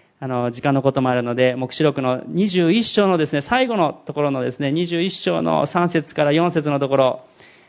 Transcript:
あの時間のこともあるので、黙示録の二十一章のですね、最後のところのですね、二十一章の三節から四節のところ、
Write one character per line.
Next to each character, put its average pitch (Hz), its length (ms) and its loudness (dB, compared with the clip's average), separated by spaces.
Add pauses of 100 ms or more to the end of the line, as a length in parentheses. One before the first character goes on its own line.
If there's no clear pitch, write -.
(220)
あ 135 60 -8
の 123 220 -2
時 120 100 -12
間 139 140 0
の 135 80 0
こ 135 100 2
と 139 80 0
も 131 80 0
あ 127 60 2
る 123 80 0
の 120 120 -4
で、 127 220 2
黙 127 160 -6
示 - 100 -4
録 143 200 2
の 127 240 -2
二 180 200 -2
十 180 260 2
一 226 120 2
章 202 240 2
の 180 80 2
で 156 80 2
す 143 80 -6
ね、 147 80 0
最 254 260 0
後 233 120 -4
の 151 260 0
と - 80 -12
こ 147 100 -2
ろ 143 80 0
の 135 120 -2
で 123 80 -2
す 123 100 -10
ね、 139 100 -2
二 165 160 -2
十 170 140 -2
一 185 140 -2
章 170 260 -2
の 160 240 2
三 175 240 0
節 165 260 -4
か 151 100 2
ら 147 80 2
四 165 180 2
節 151 180 -2
の 143 100 0
と 139 120 0
こ 139 60 2
ろ、 131 280 2 (440)